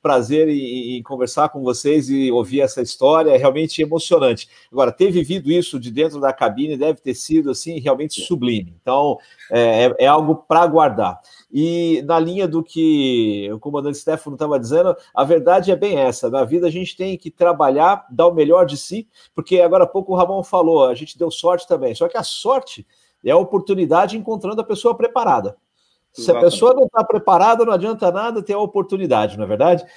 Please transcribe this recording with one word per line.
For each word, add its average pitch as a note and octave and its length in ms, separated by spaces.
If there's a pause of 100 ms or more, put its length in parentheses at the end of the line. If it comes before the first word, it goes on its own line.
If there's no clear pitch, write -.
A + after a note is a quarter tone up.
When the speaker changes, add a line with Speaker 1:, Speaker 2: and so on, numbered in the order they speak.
Speaker 1:
Prazer D3 480
em, B2+ 500
em A#2+ 40
conversar C3+ 460
com C#3 140
vocês C3 460
e C3+ 220
ouvir A#2+ 300
essa C3 200
história, D3 520
é C3 40
realmente C#3+ 460
emocionante. D3+ 640 (220)
Agora, B2 220
ter F#3+ 180
vivido E3 400
isso E3+ 300
de A#2+ 100
dentro D3 300
da C3+ 120
cabine C3+ 440
deve D3+ 240
ter B2+ 140
sido, D3+ 360
assim, D#3+ 300
realmente C#3+ 400
sublime. A#2+ 600
Então, C#3 380 (320)
é, A#2 360
é, B2 180
é - 20
algo D#3 400
pra E3 200
guardar. A#2 540 (360)
E E3 480
na E3 140
linha F3 300
do D#3+ 160
que B2+ 880
o A2 80
comandante C#3+ 360
Stefano D3 400
tava D3 220
dizendo, E3 380 (180)
a B2+ 80
verdade E3+ 480
é F3+ 60
bem F#3+ 200
essa. B2+ 320
Na C3 160
vida E3+ 220
a D#3+ 40
gente F3 260
tem F#3 200
que D#3+ 140
trabalhar, E3 800
dar E3 160
o F3 80
melhor E3 320
de - 100
si, A3 320 (240)
porque F3 280
agora F3 240
há - 20
pouco F#3+ 260
o F3+ 40
Ramon F3+ 260
falou, E3 420
a B2 120
gente D3+ 200
deu E3 140
sorte F3 380
também. C3 260
Só E3+ 140
que G3 80
a A3 80
sorte B3+ 600 (400)
é A#2+ 60
a D#3 60
oportunidade F#3 800
encontrando G#3+ 420
a A3 40
pessoa A#3 320
preparada. G#3 600 (560)
Se A#2 100
a - 20
Speaker 2:
Exatamente. D#3+ 260
Speaker 1:
pessoa A3+ 240
não C4 140
tá A3 160
preparada, G#3+ 600
não A3+ 80
adianta G3+ 380
nada G#3+ 320
ter G3+ 120
a G3+ 40
oportunidade, F#3+ 800
não G#2+ 80
é F#2 40
verdade? D#3 360 (120)